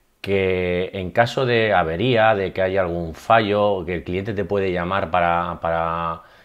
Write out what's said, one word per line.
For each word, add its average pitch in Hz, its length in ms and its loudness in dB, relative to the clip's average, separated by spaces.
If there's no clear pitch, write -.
que 92 720 0
en 92 180 -6
caso 120 340 0
de 113 280 2
avería, 107 640 2
de 95 160 -2
que 95 100 -2
haya 95 200 2
algún 85 320 -4
fallo, 104 680 2
que 90 100 -4
el 82 100 -6
cliente 98 280 -4
te 98 120 -2
puede 98 260 0
llamar 90 400 -2
para, 85 500 0
para 82 640 -2